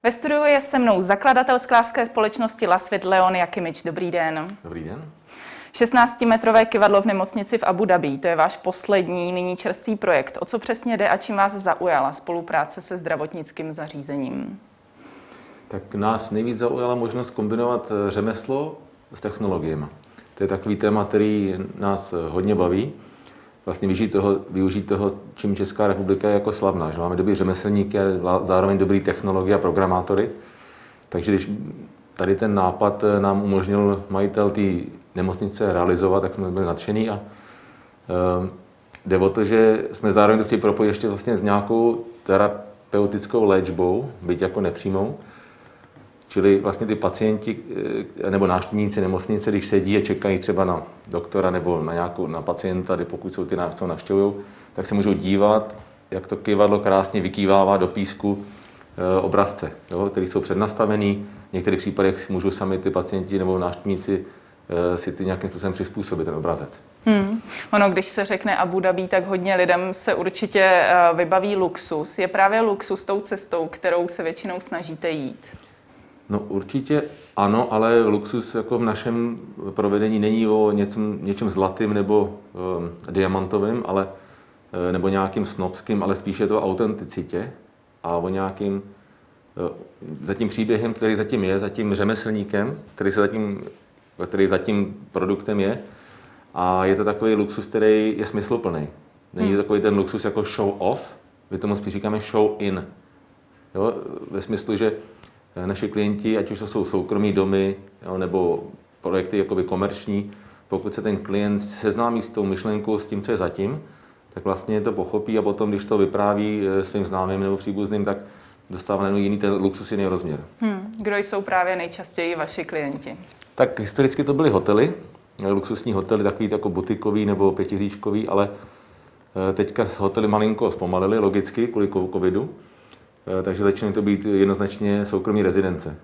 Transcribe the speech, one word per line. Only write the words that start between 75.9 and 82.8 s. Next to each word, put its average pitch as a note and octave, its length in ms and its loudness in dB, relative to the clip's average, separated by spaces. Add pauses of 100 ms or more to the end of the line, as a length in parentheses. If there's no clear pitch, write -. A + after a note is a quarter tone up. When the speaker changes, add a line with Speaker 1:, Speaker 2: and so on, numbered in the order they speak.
Speaker 2:
No, G#2 100 -2 (100)
určitě C3+ 540 -2 (340)
ano, A2 360 2
ale A2+ 340 4
luxus G#2+ 480 -2
jako A2+ 240 -2
v A2+ 40 0
našem A#2 560 -2 (320)
provedení G#2 480 2
není G#2+ 280 2
o G#2+ 260 4
něčem, G#2 500 -2
něčem G2 280 -2
zlatým F#2+ 440 0
nebo, G2+ 440 2 (400)
ehm, E2+ 120 -6 (200)